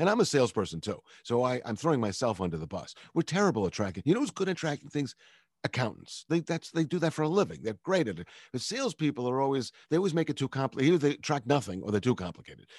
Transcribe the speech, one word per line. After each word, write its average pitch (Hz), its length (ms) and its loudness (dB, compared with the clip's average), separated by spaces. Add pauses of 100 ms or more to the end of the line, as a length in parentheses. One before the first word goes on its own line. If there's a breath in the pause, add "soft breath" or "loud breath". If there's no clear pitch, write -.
And 180 100 4
I'm 226 100 4
a 185 40 4
salesperson 113 560 0
too, 98 200 -6 (220 soft breath)
so 120 220 2
I, 127 200 -2
I'm 113 120 -4
throwing 143 240 2
myself 104 400 0
under 85 160 -2
the 78 100 -8
bus. - 280 -10 (200 loud breath)
We're 165 80 2
terrible 160 440 2
at 82 60 -4
tracking. 95 320 -4
You 156 100 4
know 247 60 0
who's 254 120 -2
good 190 160 -4
at 180 80 -2
tracking 151 320 -6
things? 143 260 -4 (500 soft breath)
Accountants. - 640 -6
They, 165 100 2
that's, 165 320 -4
they 165 140 0
do 170 160 -2
that 156 120 2
for 156 100 -2
a 151 60 2
living. 180 340 2
They're 107 200 -2
great 175 240 2
at 87 140 -4
it. 85 80 -12 (240 loud breath)
But 127 80 -4
salespeople 156 680 -2
are 131 120 0
always, 139 320 0 (180 soft breath)
they 156 60 4
always 180 180 2
make 160 160 0
it 139 60 -4
too 135 120 0
compli-, 135 340 0
either 165 160 6
they 147 180 2
track 135 300 -2
nothing 120 360 2
or 104 80 -6
they're 104 100 2
too 123 140 4
complicated. - 540 -10 (100)